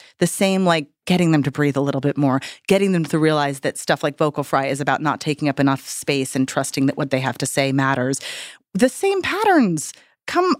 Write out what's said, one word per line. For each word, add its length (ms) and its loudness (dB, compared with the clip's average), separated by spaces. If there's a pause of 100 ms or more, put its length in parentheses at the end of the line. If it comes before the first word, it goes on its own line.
(200)
the 80 2
same, 380 0
like, 220 2 (180)
getting 260 4
them 120 4
to 80 -2
breathe 240 0
a 60 2
little 200 -2
bit 160 -2
more, 220 2 (280)
getting 260 4
them 100 0
to 160 -2
realize 400 0
that 180 -4
stuff 260 -2
like 140 -4
Vocal 260 0
Fry 240 0
is 120 -2
about 220 0
not 180 -2
taking 300 -2
up 100 -2
enough 280 0
space 480 -4
and 120 0
trusting 380 -2
that 120 0
what 120 -4
they 100 0
have 200 -2
to 60 -4
say 280 0
matters. 480 0 (520)
The 160 2
same 320 -2
patterns 720 0 (360)
come 320 0